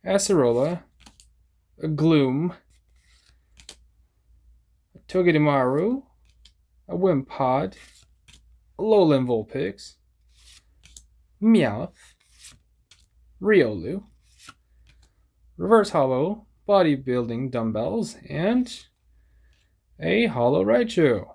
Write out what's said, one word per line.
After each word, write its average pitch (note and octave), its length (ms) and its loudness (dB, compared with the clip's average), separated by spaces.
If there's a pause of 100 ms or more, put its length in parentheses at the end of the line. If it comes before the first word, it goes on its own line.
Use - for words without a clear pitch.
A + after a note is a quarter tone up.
Acerola, E3 760 0 (960)
a D#3 60 -6
Gloom, D3+ 680 0 (2500)
a - 120 -20
Togedemaru, D#3 960 0 (880)
a F3 80 -8
Wimpod, C#3+ 800 -2 (1000)
a - 40 -10
Alolan F3 440 4
Vulpix, B2 680 -6 (1500)
Meowth, D#3 520 0 (1500)
Riolu, D3+ 640 0 (1500)
Reverse G3+ 360 2
Holo, D3 560 -2 (200)
Bodybuilding C3 840 0
Dumbbells, A#2+ 680 -4 (120)
and A#3 560 -4 (1160)
a G3 240 0
Holo B2 400 0
Raichu. F3 680 0